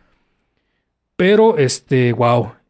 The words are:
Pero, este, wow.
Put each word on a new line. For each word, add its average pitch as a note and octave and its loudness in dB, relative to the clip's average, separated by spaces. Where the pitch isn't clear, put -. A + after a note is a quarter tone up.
Pero, G#3 2
este, B2+ -2
wow. A#2+ 0